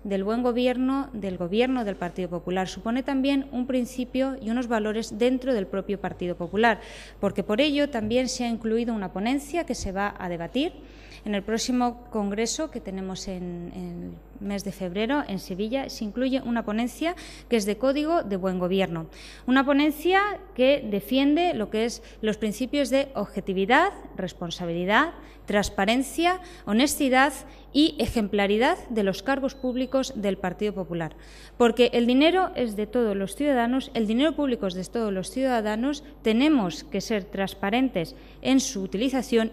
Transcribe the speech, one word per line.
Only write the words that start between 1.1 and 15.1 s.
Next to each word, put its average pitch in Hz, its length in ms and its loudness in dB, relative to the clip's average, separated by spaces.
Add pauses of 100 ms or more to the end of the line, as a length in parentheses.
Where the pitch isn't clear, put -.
del 190 240 -6
gobierno 226 480 2
del 202 120 -2
Partido 175 340 -4
Popular, 180 380 -2
supone 226 340 -4
también 269 480 0
un 247 160 -4
principio 254 720 -2
y 208 80 -6
unos 233 200 -2
valores 220 500 -2
dentro 254 340 2
del 196 140 0
propio 196 340 -4
Partido 180 360 -4
Popular, 196 440 2 (400)
porque 196 220 0
por 214 180 0
ello 285 300 2
también 233 380 0
se 247 160 -4
ha 233 40 -2
incluido 226 460 0
una 190 180 -4
ponencia 277 540 -2
que 247 80 -4
se - 160 -4
va 202 260 -2
a 185 120 -6
debatir 175 440 -2 (520)
en 208 100 -2
el 196 80 0
próximo 240 680 -2
congreso 226 600 -2
que 240 100 -10
tenemos 190 460 -8
en, 180 480 -8
en 175 400 -10 (260)
el 196 60 -8
mes 202 160 -4
de 196 80 -6
febrero 208 560 -2